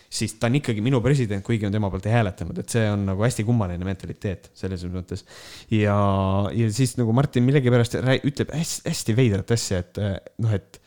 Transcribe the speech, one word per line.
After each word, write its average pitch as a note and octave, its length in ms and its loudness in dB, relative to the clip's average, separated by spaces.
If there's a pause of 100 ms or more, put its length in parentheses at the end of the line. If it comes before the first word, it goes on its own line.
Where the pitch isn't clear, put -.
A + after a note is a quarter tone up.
siis - 340 -6
ta A#2 80 0
on A#2+ 80 2
ikkagi B2+ 240 0
minu B2 240 2
president, A#2 400 0
kuigi A2 240 0
on G2 60 -2
tema G#2 180 0
poolt F#2+ 160 -6
ei G#2+ 60 2
hääletanud. G2 480 0
Et - 100 -12
see A2+ 160 2
on G#2 180 0
nagu F#2+ 200 -2
hästi B2 180 -2
kummaline G2 400 0
mentaliteet F#2 680 -6
selles F#2 340 -6
mõttes. F2+ 380 -8 (440)
Ja, G#2 280 4 (580)
ja A#2 160 2
siis B2+ 240 0
nagu A2+ 160 0
Martin B2+ 320 2
millegipärast B2 560 2
rää-, B2+ 240 2
ütleb B2+ 320 -2
häs-, E3 220 -4 (100)
hästi C#3 300 -2
veidrat A2 340 2
asja, G2+ 320 0
et, - 160 -10
äh, G2+ 160 -2 (240)
noh, A2+ 160 2
et, - 320 -8